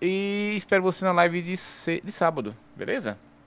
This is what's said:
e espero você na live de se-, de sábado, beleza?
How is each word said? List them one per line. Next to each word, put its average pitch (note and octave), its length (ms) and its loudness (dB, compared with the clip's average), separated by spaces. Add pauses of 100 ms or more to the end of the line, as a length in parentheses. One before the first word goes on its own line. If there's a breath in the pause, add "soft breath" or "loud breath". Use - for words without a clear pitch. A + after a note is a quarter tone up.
e G3+ 540 0
espero F#3+ 260 2
você F#3 220 0
na F#3 80 4
live F3 300 4
de F3+ 160 -4
se-, - 440 -4
de G3+ 100 -10
sábado, C#3+ 440 0 (200)
beleza? D#3 420 -4 (300)